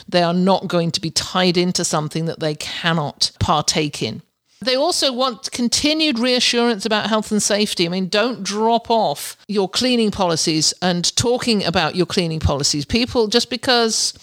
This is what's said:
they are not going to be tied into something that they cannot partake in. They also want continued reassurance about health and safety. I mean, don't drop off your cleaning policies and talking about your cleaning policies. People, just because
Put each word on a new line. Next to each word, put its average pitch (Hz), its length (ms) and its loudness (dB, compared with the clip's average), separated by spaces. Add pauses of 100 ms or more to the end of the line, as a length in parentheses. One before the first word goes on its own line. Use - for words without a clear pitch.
they 175 160 2
are 170 100 2
not 185 340 2
going 170 240 0
to - 100 -4
be 160 100 -4
tied 185 460 0
into 180 260 0
something 160 420 -2
that 160 140 -6
they 156 160 -2
cannot - 840 -2
partake 151 640 0
in. 110 200 -6 (400)
They 254 140 0
also 302 360 0
want 254 400 -4
continued 294 680 0
reassurance 240 680 0
about 214 240 0
health 214 200 0
and 208 140 2
safety. 202 420 0
I 170 40 -2
mean, 185 180 -2
don't 214 340 0
drop 220 480 0
off 208 460 -2 (120)
your 196 220 0
cleaning 240 420 2
policies 165 680 0
and 175 360 0
talking 233 460 2
about 165 320 0
your 180 100 2
cleaning 165 340 -2
policies. 143 460 0
People, 233 420 0
just 233 220 0
because 233 720 0